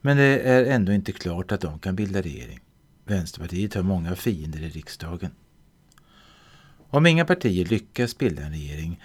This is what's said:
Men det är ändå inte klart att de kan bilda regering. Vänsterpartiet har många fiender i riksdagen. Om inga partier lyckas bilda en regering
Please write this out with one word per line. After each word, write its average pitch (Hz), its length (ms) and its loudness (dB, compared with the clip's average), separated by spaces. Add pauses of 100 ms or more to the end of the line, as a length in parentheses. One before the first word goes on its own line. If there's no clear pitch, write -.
Men 139 160 4
det 139 220 6
är 127 260 6
ändå 113 280 2
inte 98 200 0
klart 90 400 -4
att 98 80 -2
de 78 180 -6
kan 92 180 -4
bilda 98 260 -2
regering. 110 380 -10 (440)
Vänsterpartiet 90 720 -4
har 98 80 0
många 90 340 0
fiender 78 440 -4
i 80 80 -8
riksdagen. 80 640 -10 (1600)
Om 151 160 4
inga 165 180 6
partier 110 400 2
lyckas 113 540 -2
bilda 78 240 -2
en 76 100 -8
regering 78 520 -8